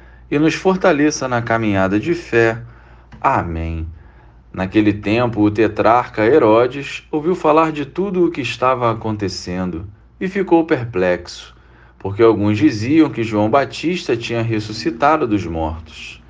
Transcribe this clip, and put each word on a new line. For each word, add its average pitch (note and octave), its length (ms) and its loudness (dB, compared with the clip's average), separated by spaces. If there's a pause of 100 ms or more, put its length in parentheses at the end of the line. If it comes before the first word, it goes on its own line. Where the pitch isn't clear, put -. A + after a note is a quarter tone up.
(300)
e C#3+ 80 0
nos D#3+ 160 2
fortaleça D#3 720 2
na A#2+ 160 -2
caminhada G#2+ 560 0
de D#3+ 160 -2
fé. A#2 480 0 (580)
Amém. E2 640 -2 (680)
Naquele G2+ 440 0
tempo, G#2+ 480 0
o G#2 80 4
tetrarca G#2+ 760 2
Herodes B2 840 2
ouviu D#3 240 -2
falar D#3+ 360 2
de D3 140 -6
tudo F#3 400 -2
o D#3+ 60 2
que D#3 100 -8
estava B2 500 0
acontecendo F#2 960 -6 (320)
e G3 80 -4
ficou F#3 380 2
perplexo, F#2 880 -4 (440)
porque G2+ 240 -2
alguns G#2 340 4
diziam C#3 540 2
que A#2 120 -6
João G#2+ 280 0
Batista C#3 680 -2
tinha A#2 260 -4
ressuscitado A#2 840 -2
dos G2 180 -2
mortos. D#2+ 840 -8